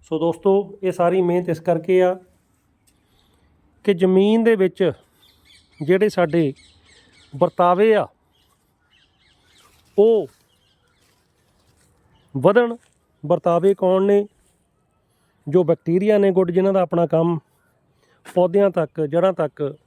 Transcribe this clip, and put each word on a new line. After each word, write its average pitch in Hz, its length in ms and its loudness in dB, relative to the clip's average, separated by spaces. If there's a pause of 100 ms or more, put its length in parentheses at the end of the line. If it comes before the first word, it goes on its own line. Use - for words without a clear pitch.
ਸੋ 160 160 -8
ਦੋਸਤੋ, 196 640 -2
ਇਹ 185 100 -2
ਸਾਰੀ 180 300 0
ਮਿਹਨਤ 175 260 -2
ਇਸ 165 120 -4
ਕਰਕੇ 180 420 0
ਆ 180 120 2 (1700)
ਕਿ 202 100 2
ਜ਼ਮੀਨ 190 500 2
ਦੇ 226 120 4
ਵਿੱਚ 185 340 -2 (880)
ਜਿਹੜੇ 185 280 0
ਸਾਡੇ 165 440 -2 (840)
ਵਰਤਾਵੇ 180 600 2
ਆ, 180 120 -2 (1900)
ਉਹ 208 280 2 (2000)
ਵਧਣ। 208 420 0 (480)
ਵਰਤਾਵੇ 170 500 0
ਕੌਣ 190 280 0
ਨੇ? 202 240 0 (1200)
ਜੋ 160 180 0
ਬੈਕਟੀਰੀਆ 175 540 0
ਨੇ 196 120 2
ਗੁੱਡ, 180 200 0
ਜਿਨ੍ਹਾਂ 190 220 0
ਦਾ 196 80 0
ਆਪਣਾ 170 260 -2
ਕੰਮ 165 320 0 (880)
ਪੌਦਿਆਂ 185 440 0
ਤੱਕ, 165 300 -6
ਜੜ੍ਹਾਂ 165 320 -2
ਤੱਕ 156 300 -8 (240)